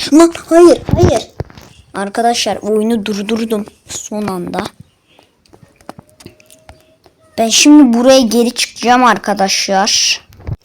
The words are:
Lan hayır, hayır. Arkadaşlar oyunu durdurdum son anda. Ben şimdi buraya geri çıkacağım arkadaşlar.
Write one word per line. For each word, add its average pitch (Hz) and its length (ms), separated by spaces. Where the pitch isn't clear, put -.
Lan 330 200
hayır, 330 300
hayır. 330 280
Arkadaşlar 220 600
oyunu 214 500
durdurdum 214 600
son - 380
anda. 180 380
Ben 226 100
şimdi 262 500
buraya 262 220
geri 233 300
çıkacağım 247 540
arkadaşlar. 202 1160